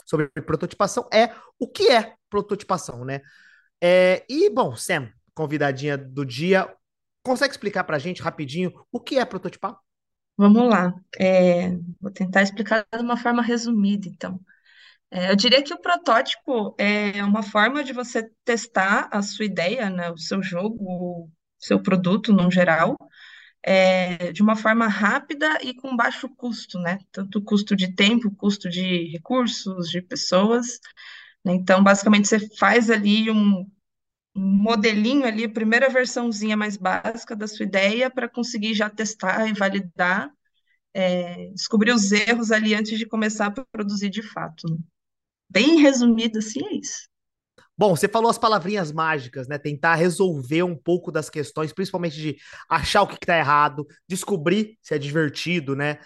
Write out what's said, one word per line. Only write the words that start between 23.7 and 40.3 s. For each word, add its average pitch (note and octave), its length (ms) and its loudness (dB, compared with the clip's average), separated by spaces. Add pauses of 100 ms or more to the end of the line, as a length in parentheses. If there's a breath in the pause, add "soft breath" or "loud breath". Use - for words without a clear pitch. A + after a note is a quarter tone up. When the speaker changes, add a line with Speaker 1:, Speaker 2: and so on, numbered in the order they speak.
Speaker 2:
de E3+ 100 -2
uma G#3+ 140 4
forma A3 320 2
rápida C#4 760 -2
e B3+ 120 -8
com C4 220 -8
baixo B3 420 -2
custo, A3+ 420 -10
né? F3+ 200 -4 (120)
Tanto G3 320 -6
custo G#3 320 0
de F#3 180 -2
tempo, G#3 420 2
custo G3+ 340 -2
de F3 420 -4
recursos, F#3+ 800 -4
de F3 120 -6
pessoas, A3+ 800 0 (640 loud breath)
né? F3+ 100 -2
Então, F#3 300 4
basicamente, G3+ 440 4
você A3 120 2 (180)
faz G#3+ 320 4
ali G#3+ 400 2
um, G3+ 320 2 (760)
um G3 60 -6
modelinho G#3+ 840 2
ali, A3+ 200 -2
a A3 40 -4
primeira A#3 400 2
versãozinha A#3+ 680 -2
mais G#3 200 -4
básica G3+ 580 -4
da G#3+ 120 -8
sua G#3+ 180 -8
ideia G3+ 440 0
pra A#3+ 200 -6
conseguir A3+ 440 -4
já G#3 160 -2
testar G#3+ 600 -4
e G#3+ 40 -4
validar, G3 760 -2 (640)